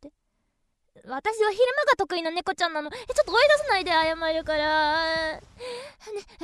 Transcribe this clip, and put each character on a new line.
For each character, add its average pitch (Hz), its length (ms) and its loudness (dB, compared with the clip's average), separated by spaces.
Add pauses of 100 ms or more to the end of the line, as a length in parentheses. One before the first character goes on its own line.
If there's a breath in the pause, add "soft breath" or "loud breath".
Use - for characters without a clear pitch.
て。 285 100 -20 (920)
私 415 380 -2
は 415 80 4
昼 403 120 2 (120)
間 605 160 2
が 494 60 4
得 359 200 -2
意 339 60 -4
な 320 80 -4
猫 359 240 -4
ち - 80 -2
ゃ 349 40 0
ん 330 60 -6
な 302 80 -4
の。 302 60 -10
え、 294 40 -10 (220 loud breath)
ち 571 60 4
ょ - 20 6
っ - 40 0
と 339 60 -6
追 427 80 4
い 523 40 8
出 587 60 6 (100)
さ 605 80 -6
な 427 100 2
い 370 80 -4
で、 359 60 -2
謝 320 240 2
る 320 280 -4
か 311 140 -2
ら。 311 840 0
ね、 - 40 -20 (1000 loud breath)